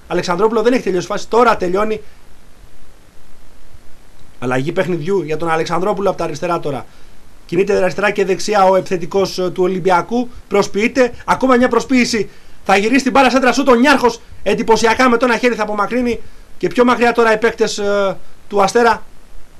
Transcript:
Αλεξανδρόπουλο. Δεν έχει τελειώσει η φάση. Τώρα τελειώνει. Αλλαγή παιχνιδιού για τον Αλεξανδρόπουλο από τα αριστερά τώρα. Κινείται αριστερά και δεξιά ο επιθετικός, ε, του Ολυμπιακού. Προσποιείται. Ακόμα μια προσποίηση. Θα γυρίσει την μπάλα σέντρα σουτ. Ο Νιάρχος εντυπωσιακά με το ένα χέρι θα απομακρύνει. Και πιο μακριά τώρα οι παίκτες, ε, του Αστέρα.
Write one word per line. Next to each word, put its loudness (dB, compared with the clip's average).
Αλεξανδρόπουλο. 0
Δεν 2
έχει 0
τελειώσει -2
η -10
φάση. -4
Τώρα 4
τελειώνει. -2
Αλλαγή -2
παιχνιδιού -2
για -4
τον -2
Αλεξανδρόπουλο -2
από -2
τα -4
αριστερά -4
τώρα. -6
Κινείται 0
αριστερά 0
και 0
δεξιά 2
ο 6
επιθετικός, -2
ε, -2
του -2
Ολυμπιακού. 0
Προσποιείται. 2
Ακόμα 2
μια 4
προσποίηση. 0
Θα 4
γυρίσει 2
την 0
μπάλα 6
σέντρα 4
σουτ. 0
Ο 8
Νιάρχος 4
εντυπωσιακά 2
με 4
το 0
ένα 2
χέρι 0
θα -2
απομακρύνει. -2
Και -2
πιο 2
μακριά 4
τώρα 4
οι 2
παίκτες, 0
ε, 0
του 2
Αστέρα. 4